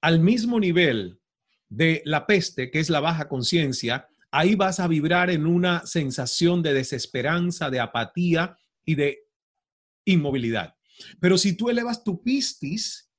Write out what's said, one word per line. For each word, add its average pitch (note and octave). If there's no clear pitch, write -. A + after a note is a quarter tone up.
al E3
mismo A3+
nivel D3+
de D#3+
la D3+
peste, E3
que D#3
es D#3+
la D#3
baja D3+
conciencia, C3
ahí E3+
vas F#3+
a F3+
vibrar E3
en D#3
una F3
sensación E3
de D3+
desesperanza, C#3
de B2+
apatía E3
y D#3
de C#3+
inmovilidad. C3
Pero F3+
si F#3
tú A#3
elevas A#3+
tu F#3
pistis A3